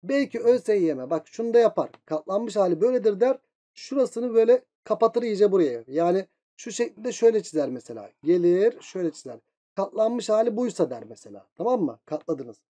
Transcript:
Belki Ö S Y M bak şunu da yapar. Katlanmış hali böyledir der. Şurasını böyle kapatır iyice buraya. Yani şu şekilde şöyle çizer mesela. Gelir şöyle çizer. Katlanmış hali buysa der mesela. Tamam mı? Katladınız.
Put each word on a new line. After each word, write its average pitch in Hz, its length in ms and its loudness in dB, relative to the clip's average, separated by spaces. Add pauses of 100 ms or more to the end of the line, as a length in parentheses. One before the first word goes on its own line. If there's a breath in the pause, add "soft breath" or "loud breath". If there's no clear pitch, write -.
Belki 247 360 -2
Ö 240 200 4
S 214 160 0
Y 165 180 2
M 131 160 -8
bak 156 180 -4
şunu 226 260 -6
da 240 60 8
yapar. 214 300 2 (160)
Katlanmış 190 500 -6
hali 175 260 0
böyledir 214 380 2
der. 247 200 2 (340)
Şurasını 247 600 -4
böyle 226 320 4 (180)
kapatır 226 400 0
iyice 208 280 2
buraya. 139 360 0
Yani 170 380 0 (300)
şu - 160 -16
şekilde 233 400 -6
şöyle 220 320 4
çizer 147 260 -4
mesela. 113 400 -14 (140)
Gelir 180 580 2
şöyle 175 300 -6
çizer. 120 260 -18 (380)
Katlanmış 220 540 -2
hali 220 280 2
buysa 196 320 -2
der 117 200 -12
mesela. 101 460 -20
Tamam 233 260 -2
mı? 135 240 -4
Katladınız. 135 520 -8 (120)